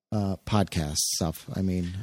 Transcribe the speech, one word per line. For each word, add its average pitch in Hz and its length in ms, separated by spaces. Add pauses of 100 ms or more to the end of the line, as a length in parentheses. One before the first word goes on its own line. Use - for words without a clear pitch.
(100)
Uh, 98 340
podcast 82 520
stuff, - 580
I 98 80
mean. 90 280 (120)